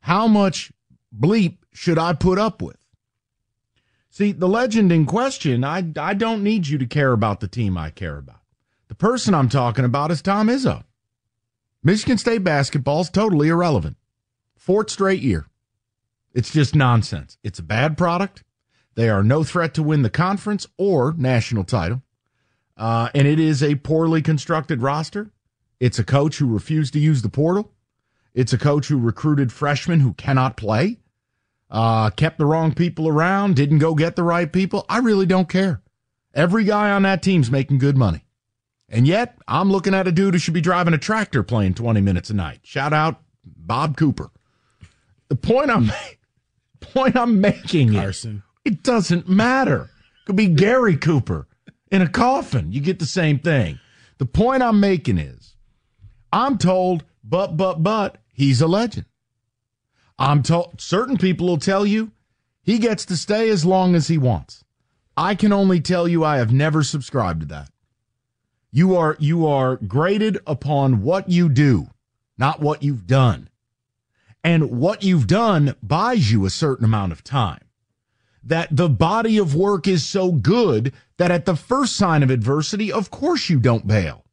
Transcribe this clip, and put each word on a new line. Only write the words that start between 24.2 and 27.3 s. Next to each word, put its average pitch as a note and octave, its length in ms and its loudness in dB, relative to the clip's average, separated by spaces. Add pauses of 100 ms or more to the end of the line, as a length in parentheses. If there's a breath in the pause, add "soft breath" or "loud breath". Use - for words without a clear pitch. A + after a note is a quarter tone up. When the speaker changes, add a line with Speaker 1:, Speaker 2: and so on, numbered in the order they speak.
Speaker 1:
constructed D#3 640 -2
roster. D#3 480 -6 (480)
It's B2 180 0
a G#2+ 60 -2
coach C#3+ 340 0
who D3 80 0
refused C3 480 -2
to D3+ 60 0
use D3 240 2
the G#2+ 60 -2
portal. F3 440 -2 (640)